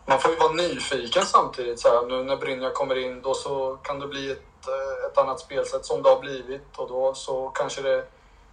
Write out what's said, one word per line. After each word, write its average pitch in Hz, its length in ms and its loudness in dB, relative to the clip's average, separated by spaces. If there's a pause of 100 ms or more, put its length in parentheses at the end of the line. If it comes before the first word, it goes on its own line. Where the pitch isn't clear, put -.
man - 120 4
får - 120 4
ju 165 60 0
vara - 160 6
nyfiken 156 760 0
samtidigt. 120 540 2
Så - 80 6
här, 117 180 6
nu 127 160 -2
när 135 140 -2
Brynja 135 340 -4
kommer 131 280 -2
in, 127 240 -6
då - 120 0
så 135 480 -4
kan 139 180 -6
det 143 60 -8
bli 139 240 -6
ett, - 380 -12
eh, 135 380 -4
ett - 120 -2
annat - 220 2
spelsätt - 440 -4
som 143 180 -2
det 139 60 6
har 175 120 8
blivit. 135 560 -10
Och - 120 -6
då 131 260 0
så 131 400 -6
kanske - 280 -4
det, 131 160 2 (540)